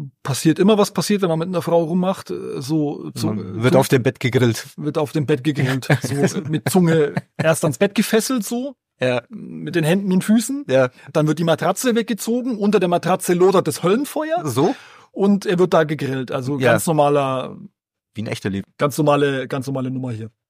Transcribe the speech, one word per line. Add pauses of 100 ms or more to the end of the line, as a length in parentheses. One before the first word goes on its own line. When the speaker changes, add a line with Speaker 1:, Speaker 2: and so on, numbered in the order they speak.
(220)
Speaker 1:
passiert
immer,
was
passiert,
wenn
man
mit
einer
Frau
rummacht,
äh,
so,
so,
Speaker 2:
Man
wird
Speaker 1:
so
Speaker 2:
auf
dem
Bett
gegrillt. (100)
Speaker 1:
wird
auf
dem
Bett
gegrillt,
Speaker 2:
<laughs>
Speaker 1:
so,
äh,
mit
Zunge (220)
erst
ans
Bett
gefesselt,
so, (240)
Speaker 2:
Ja.
Speaker 1:
mit
den
Händen
und
Füßen.
Speaker 2:
Ja. (220)
Speaker 1:
Dann
wird
die
Matratze
weggezogen,
unter
der
Matratze
lodert
das
Höllenfeuer.
Speaker 2:
So? (340)
Speaker 1:
Und
er
wird
da
gegrillt,
also
Speaker 2:
Ja.
Speaker 1:
ganz
normaler (580)
Speaker 2:
Wie
ein
echter
Leben.
Speaker 1:
ganz
normale,
ganz
normale
Nummer
hier. (200)